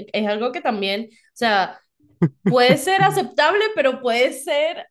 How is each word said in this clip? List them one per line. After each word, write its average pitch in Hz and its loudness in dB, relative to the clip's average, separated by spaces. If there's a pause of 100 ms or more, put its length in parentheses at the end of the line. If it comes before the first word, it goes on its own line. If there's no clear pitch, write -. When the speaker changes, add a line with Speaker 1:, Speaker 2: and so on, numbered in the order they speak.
(140)
Speaker 1:
Es 208 -2
algo 214 -2
que 339 -10
también, 208 -4
o - -20 (180)
sea, 202 -2 (680)
puede 247 4
ser 381 0
Speaker 2:
<laughs> - 2
Speaker 1:
aceptable, 381 0 (100)
pero 269 0
puede 247 0
ser 330 -4